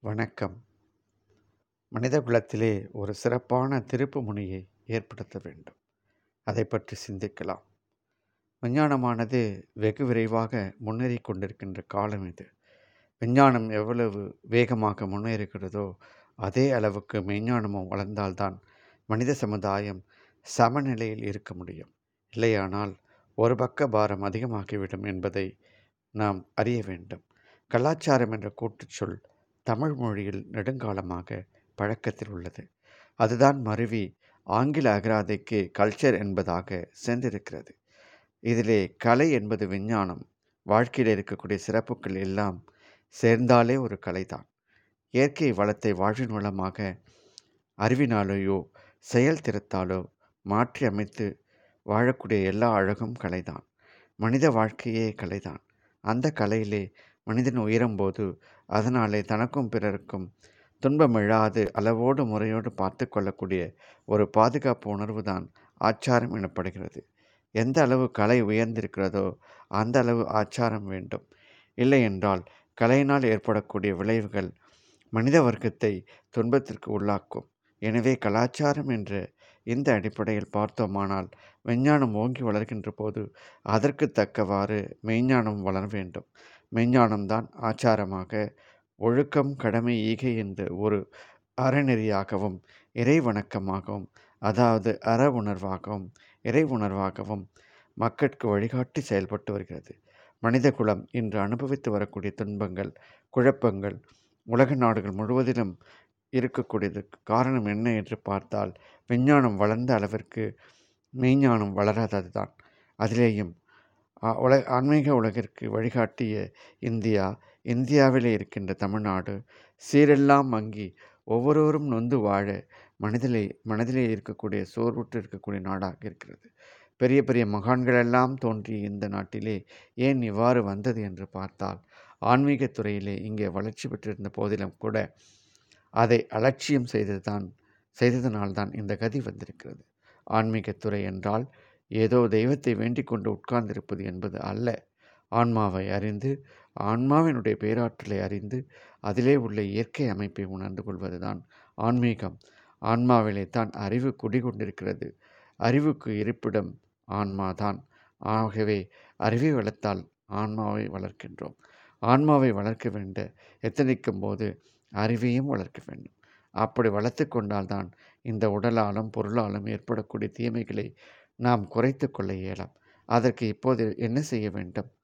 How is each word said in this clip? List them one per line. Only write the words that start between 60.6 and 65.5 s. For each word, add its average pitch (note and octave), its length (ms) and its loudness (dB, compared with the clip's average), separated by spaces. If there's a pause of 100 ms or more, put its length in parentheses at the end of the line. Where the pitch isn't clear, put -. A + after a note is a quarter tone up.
துன்பமிழாது A2 880 4
அளவோடு A#2 540 2
முறையோடு A2 460 -2
பார்த்து F#2+ 380 -4
கொள்ளக்கூடிய F#2+ 640 -2 (320)
ஒரு G#2 240 2
பாதுகாப்பு A#2+ 600 2
உணர்வு G#2 340 -6
தான் F#2+ 280 -6 (300)